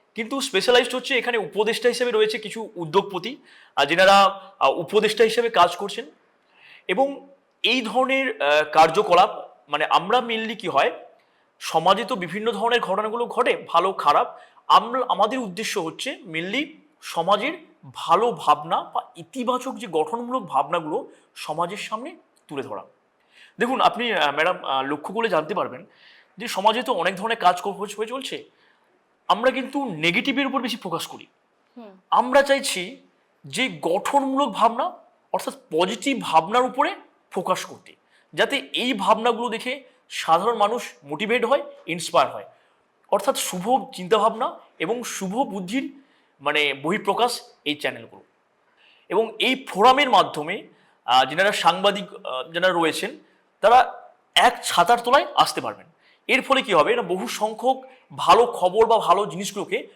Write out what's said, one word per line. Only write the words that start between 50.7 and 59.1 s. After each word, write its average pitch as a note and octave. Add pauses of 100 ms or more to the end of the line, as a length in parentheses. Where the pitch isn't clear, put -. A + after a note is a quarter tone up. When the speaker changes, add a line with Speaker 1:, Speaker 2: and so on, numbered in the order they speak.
Speaker 1:
আহ, C3
যেনারা F3
সাংবাদিক, F#3+
আহ, C3
যেনারা F3
রয়েছেন, E3+ (440)
তারা - (240)
এক A#3+
ছাতার -
তলায় B3 (100)
আসতে D#3
পারবেন। A2+ (420)
এর B3
ফলে C4
কি G3+
হবে E3
না, A#3+
বহু F#3
সংখ্যক A3 (320)
ভালো G#3
খবর G#3
বা A3
ভালো F#3